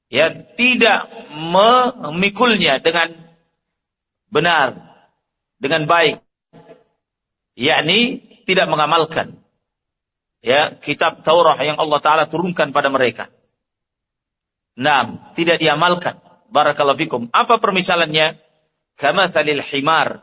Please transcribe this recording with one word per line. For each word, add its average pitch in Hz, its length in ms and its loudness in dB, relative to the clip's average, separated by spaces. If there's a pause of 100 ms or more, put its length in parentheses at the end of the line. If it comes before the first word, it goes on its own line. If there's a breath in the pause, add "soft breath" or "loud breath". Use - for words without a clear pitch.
(120)
ya, 143 140 2 (340)
tidak 233 480 0 (240)
memikulnya 196 1500 0
dengan 165 320 0 (1120)
benar, 151 480 0 (800)
dengan 151 320 -4
baik, 165 320 2 (1400)
yakni 156 640 0 (240)
tidak 185 240 0
mengamalkan, 151 720 -2 (1040)
ya, 135 400 0
kitab 160 400 -4
Taurah 165 400 4
yang 151 160 -4
Allah 147 240 -2
Ta'ala 151 240 2
turunkan 160 480 -4
pada 139 160 0
mereka. 120 400 -2 (1400)
Naam, 123 480 0 (160)
tidak 165 240 0
diamalkan. 160 560 0 (320)
Barakallahu 143 480 2
fikum. 143 320 -4
Apa 233 320 2
permisalannya? 170 760 -2 (600)
Kamathalil 151 640 0
himar 139 600 -2